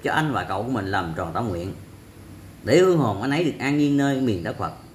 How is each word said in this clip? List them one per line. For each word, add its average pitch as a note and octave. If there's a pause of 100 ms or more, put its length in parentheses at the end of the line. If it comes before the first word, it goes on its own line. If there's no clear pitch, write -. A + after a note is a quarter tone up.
cho -
anh D#3
và F#2+
cậu G2
của B2+
mình G#2+
làm F#2
tròn E2+
tâm A2+
nguyện F2+ (880)
để B2+
hương F#3
hồn G#2+
anh C3
ấy D#3+
được D3
an C#3+
nhiên C#3+
nơi C#3
miền G2+
đất G#2+
Phật. F2 (220)